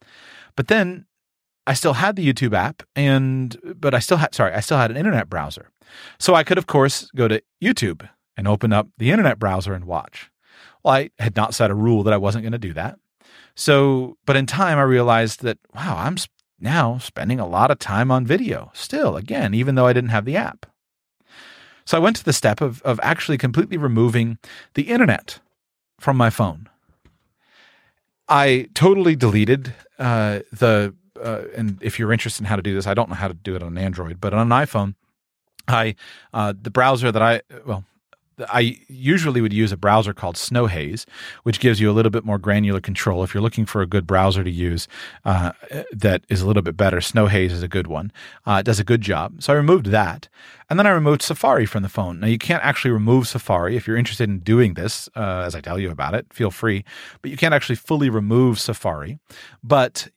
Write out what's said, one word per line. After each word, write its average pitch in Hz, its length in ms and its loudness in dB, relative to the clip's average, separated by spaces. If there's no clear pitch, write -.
But 135 120 -4
then 185 360 0
I 135 60 0
still 143 180 2
had 190 240 0
the 175 100 -2
YouTube 123 280 0
app 101 280 -2
and, 131 580 0
but 139 160 0
I 120 60 2
still 175 180 2
had, 156 180 0
sorry, 95 200 0
I 104 60 -2
still 143 180 0
had 113 120 2
an 120 60 -8
internet 143 320 0
browser. 78 420 -8
So 180 160 4
I 160 80 6
could, 180 140 0
of 180 100 -2
course, - 480 0
go 123 140 2
to 107 140 0
YouTube 123 460 -2
and 101 100 -2
open 104 240 2
up 107 240 2
the 117 140 0
internet 165 280 2
browser 95 360 -4
and 90 100 -10
watch. - 460 -10
Well, 131 120 4
I 139 240 0
had 110 180 -4
not 110 160 0
set 110 180 2
a 101 40 -2
rule 110 300 2
that 107 100 4
I - 20 4
wasn't 101 280 -2
gonna 113 120 -6
do 98 160 -10
that. 85 260 -8
So, 135 680 2
but 139 100 2
in 135 120 2
time, 160 320 0
I 143 40 4
realized 120 600 2
that, 117 160 -4
wow, 147 240 -6
I'm 135 160 -4
s-, - 140 -8
now 127 380 0
spending 123 420 -4
a 101 80 -4
lot 95 240 2
of 139 80 0
time 113 320 -2
on 127 140 2
video 170 480 -2
still, 262 440 -4
again, 107 360 -4
even 131 220 0
though 127 120 4
I 123 60 4
didn't 123 180 0
have 107 140 0
the 139 120 -6
app. - 280 -6
So 165 140 0
I - 20 2
went 220 160 4
to - 80 -14
the 151 80 2
step 110 300 0
of, 127 180 -4
of 123 220 -2
actually 156 340 -2
completely 156 400 -2
removing 117 600 0
the 147 120 -2
internet 233 560 0
from 135 160 0
my 117 140 4
phone. 92 400 -4
I 139 460 4
totally 180 440 4
deleted, 120 580 2
uh, 110 420 0
the 104 440 2
uh, 113 220 -8
and 104 240 -4
if 110 180 -6
you're 110 140 0
interested 113 300 -2
in 101 40 -6
how 104 100 -2
to 95 60 -4
do 95 120 -2
this, 95 120 -4
I 98 80 -2
don't 117 140 0
know 87 60 -8
how 92 140 -6
to 90 60 -8
do 92 220 -8
it 87 60 -10
on 85 160 -8
Android, 92 420 -6
but 101 140 -4
on 117 180 2
an 139 140 2
iPhone, 101 280 -4
I, 113 280 0
uh, 104 280 -2
the 110 100 -12
browser 127 420 2
that 110 100 0
I, 117 200 2
well, 98 180 -6
I 120 400 0
usually 139 520 0
would 107 120 0
use 104 200 0
a 95 40 -4
browser 101 360 2
called 87 240 -10
Snowhaze, 101 680 -4
which 117 180 -2
gives 113 200 4
you 104 100 4
a - 20 4
little 113 180 4
bit 107 140 -2
more 104 140 -2
granular 101 420 0
control. 92 440 -2
If 92 100 -6
you're 101 80 0
looking 110 240 -2
for 101 160 -4
a 90 40 0
good 92 200 -2
browser 95 380 2
to 90 60 -4
use, 85 380 -4
uh, 90 280 0
that 98 360 0
is 90 120 0
a 92 60 -2
little 104 160 2
bit 85 140 -6
better, 95 220 2
Snowhaze 95 540 2
is 85 100 -6
a 90 60 -6
good 90 180 -4
one. 82 260 -10
Uh, 101 140 2
it 101 40 -4
does 110 160 0
a 101 40 -4
good 117 160 2
job. 92 420 -4
So 143 100 0
I 147 40 6
removed 147 300 4
that. 98 420 0
And 160 80 0
then 208 80 4
I 202 40 4
removed 151 320 2
Safari 131 440 0
from 101 160 -4
the 95 60 -4
phone. 87 320 -6
Now, 104 60 -4
you 113 120 2
can't 165 260 -2
actually 135 260 0
remove 117 360 2
Safari. 98 500 -2
If 113 100 -6
you're 110 100 -2
interested 120 320 -2
in 95 120 -4
doing 107 340 4
this, 87 420 -8
uh, 95 300 -4
as 85 80 -8
I 80 60 -12
tell 87 180 -8
you 92 120 -4
about 73 240 -6
it, 123 180 -6
feel 107 180 -2
free. 101 340 -2
But 139 80 -10
you 139 60 -10
can't 160 180 2
actually 127 220 -2
fully 147 340 0
remove 113 500 2
Safari. 95 580 -6
But 127 540 0